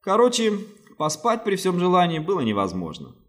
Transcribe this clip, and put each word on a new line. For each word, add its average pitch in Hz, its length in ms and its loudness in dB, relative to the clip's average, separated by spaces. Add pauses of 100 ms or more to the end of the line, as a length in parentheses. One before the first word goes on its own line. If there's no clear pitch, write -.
Короче, 226 500 2 (460)
поспать 226 460 -2
при 196 120 0
всем 180 220 -2
желании 175 400 2
было 170 220 -2
невозможно 92 760 -4 (120)